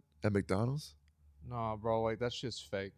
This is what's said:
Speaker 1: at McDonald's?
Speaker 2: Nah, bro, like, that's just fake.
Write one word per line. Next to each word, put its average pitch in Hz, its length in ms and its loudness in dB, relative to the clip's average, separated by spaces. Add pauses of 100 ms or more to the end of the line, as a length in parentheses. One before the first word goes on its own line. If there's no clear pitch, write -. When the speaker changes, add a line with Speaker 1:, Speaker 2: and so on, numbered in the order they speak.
(240)
Speaker 1:
at 107 80 4
McDonald's? 104 640 0 (520)
Speaker 2:
Nah, 113 280 -2
bro, 113 260 2
like, 113 180 2
that's 120 200 -2
just - 320 -6
fake. 98 260 -2